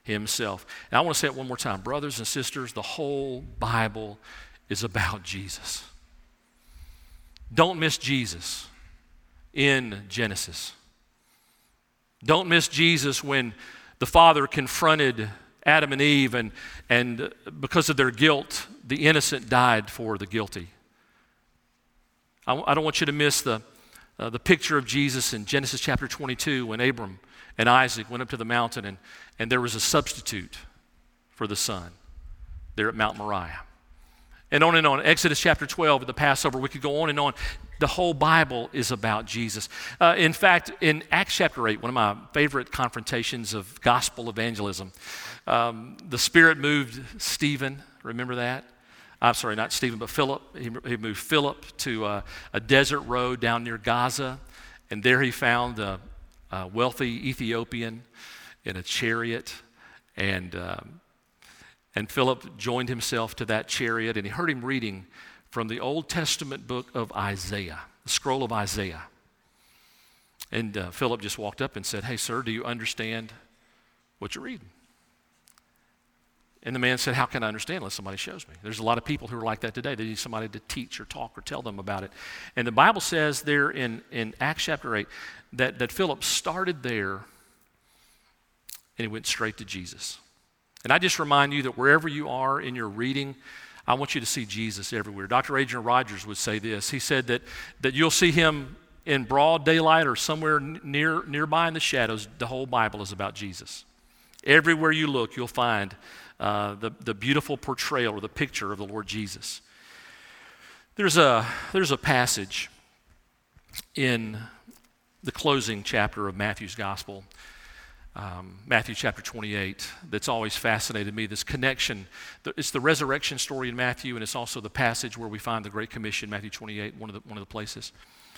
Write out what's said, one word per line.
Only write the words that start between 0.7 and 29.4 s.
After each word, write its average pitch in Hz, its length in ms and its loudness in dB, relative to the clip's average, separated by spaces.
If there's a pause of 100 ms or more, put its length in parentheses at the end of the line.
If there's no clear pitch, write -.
And 117 80 4
I - 20 8
wanna 160 140 0
say - 140 2
it 131 80 -4
one 131 100 -8
more 127 100 -6
time. 101 240 -4
Brothers 135 380 -4
and 113 80 -6
sisters, 127 460 -4
the 107 100 -8
whole 139 640 -6 (160)
Bible 110 580 0 (500)
is - 140 -4
about 110 400 -2
Jesus. 95 600 -10 (1700)
Don't 170 240 6
miss 156 200 2
Jesus 117 680 -4 (880)
in 127 540 2
Genesis. 98 640 -4 (1500)
Don't 170 240 6
miss 170 180 6
Jesus 143 560 4
when 131 320 0 (440)
the 123 80 0
Father 165 400 10
confronted 139 840 2 (380)
Adam 147 260 6
and 135 80 -2
Eve, 143 320 6
and, 117 200 -2 (360)
and 120 460 2 (260)
because 156 300 2
of 139 80 4
their 131 120 6
guilt, 139 560 4 (160)
the 143 240 -2
innocent 139 440 4
died 123 400 6
for 110 260 -4
the 98 80 -6
guilty. 98 440 -4 (1800)
I, 131 200 0
I 151 60 4
don't 156 100 2
want 156 200 0
you - 20 2
to 143 80 0
miss 147 300 2
the, 113 180 0 (580)
uh, 113 120 -6
the 117 80 -6
picture 160 400 2
of 127 80 0
Jesus 127 480 0
in 107 100 -8
Genesis 139 380 -2
chapter 131 260 0
twenty-two 131 560 -2
when 110 160 -4
Abram 117 400 0 (380)
and 113 100 6
Isaac 120 400 6
went 120 140 -6
up 120 80 -10
to 127 80 -6
the 113 80 -6
mountain, 117 400 -2
and, 98 100 -10 (420)
and 113 140 0